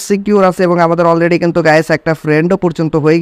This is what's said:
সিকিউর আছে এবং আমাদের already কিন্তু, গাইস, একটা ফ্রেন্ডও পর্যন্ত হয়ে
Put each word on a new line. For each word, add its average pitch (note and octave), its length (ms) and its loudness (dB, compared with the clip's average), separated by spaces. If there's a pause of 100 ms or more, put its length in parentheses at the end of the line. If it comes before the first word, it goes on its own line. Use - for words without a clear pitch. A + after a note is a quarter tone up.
সিকিউর G3+ 420 0
আছে F3+ 180 -4
এবং F3 100 0 (100)
আমাদের E3+ 240 0
already E3+ 320 0
কিন্তু, E3+ 240 0
গাইস, D#3 200 2 (100)
একটা D#3+ 140 -4 (100)
ফ্রেন্ডও D#3+ 420 0
পর্যন্ত E3 300 -4 (100)
হয়ে D#3 180 2